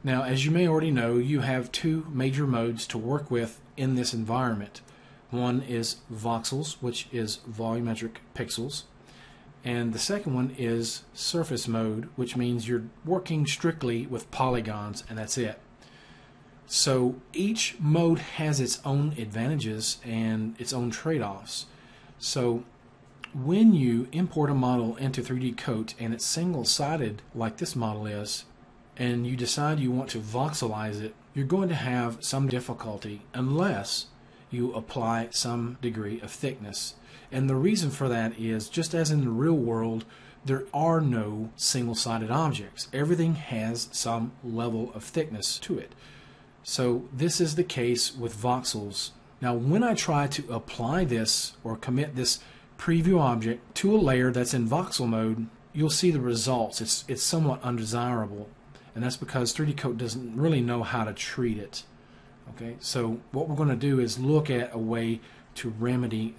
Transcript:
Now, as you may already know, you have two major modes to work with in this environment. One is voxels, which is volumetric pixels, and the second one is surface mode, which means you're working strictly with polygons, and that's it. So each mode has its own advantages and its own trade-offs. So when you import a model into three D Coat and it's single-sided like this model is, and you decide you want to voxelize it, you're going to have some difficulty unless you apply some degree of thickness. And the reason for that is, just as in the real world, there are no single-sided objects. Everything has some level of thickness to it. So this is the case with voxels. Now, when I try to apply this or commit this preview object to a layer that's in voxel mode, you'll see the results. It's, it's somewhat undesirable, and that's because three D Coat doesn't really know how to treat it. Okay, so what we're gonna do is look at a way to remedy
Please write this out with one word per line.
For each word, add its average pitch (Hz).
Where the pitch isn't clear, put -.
Now, 131
as 135
you 156
may 175
already 160
know, 120
you 135
have 127
two 160
major 135
modes 117
to 120
work 139
with 117
in 131
this 123
environment. 113
One 123
is 117
voxels, 117
which 123
is 110
volumetric 113
pixels, 117
and 120
the 110
second 196
one 127
is 117
surface 156
mode, 113
which 123
means 120
you're 120
working 165
strictly 135
with 120
polygons, 107
and 110
that's 107
it. 110
So 127
each 208
mode 165
has 151
its 123
own 143
advantages 110
and 113
its 120
own 120
trade-offs. 110
So 120
when 185
you 123
import 160
a 143
model 123
into 127
three 127
D 127
Coat 110
and 113
it's 113
single-sided 147
like 113
this -
model 107
is, 104
and 120
you 127
decide 147
you 131
want 127
to 117
voxelize 107
it, 110
you're 139
going 185
to 165
have 120
some 135
difficulty 113
unless 131
you 123
apply 113
some 120
degree 110
of -
thickness. -
And 131
the 135
reason 165
for 135
that 113
is, 110
just 165
as 156
in 151
the 123
real 139
world, 113
there 131
are 160
no 110
single-sided 117
objects. 135
Everything 160
has 113
some 117
level 117
of 110
thickness 113
to -
it. -
So 123
this 160
is 160
the 175
case 120
with 117
voxels. 110
Now, 123
when 143
I 233
try 147
to 139
apply 123
this 113
or 110
commit 135
this 127
preview 170
object 117
to 202
a 220
layer 127
that's 123
in 117
voxel 143
mode, 110
you'll 151
see 180
the 151
results. 117
It's, -
it's 131
somewhat 151
undesirable, 113
and 113
that's 127
because 123
three 156
D 147
Coat 123
doesn't 120
really 151
know 120
how 113
to 107
treat 113
it. -
Okay, 117
so 113
what 151
we're 147
gonna 143
do 135
is 113
look 147
at 123
a 117
way 113
to -
remedy 113